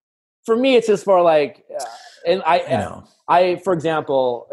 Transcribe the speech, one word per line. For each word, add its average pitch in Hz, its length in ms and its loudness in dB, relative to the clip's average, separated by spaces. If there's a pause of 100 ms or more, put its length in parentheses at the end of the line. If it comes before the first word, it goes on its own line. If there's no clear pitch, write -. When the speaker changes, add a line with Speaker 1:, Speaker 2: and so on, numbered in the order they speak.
(460)
Speaker 1:
For 226 100 0
me, 254 200 2
it's 226 120 2
just 202 180 0
more 190 160 4
like, 156 440 0 (140)
uh, 131 40 -12 (420)
and 180 220 0
I, 175 140 2
Speaker 2:
You - 160 -4
know. 85 260 -8 (240)
Speaker 1:
I, 180 360 2
for 190 100 0
example, 139 800 -2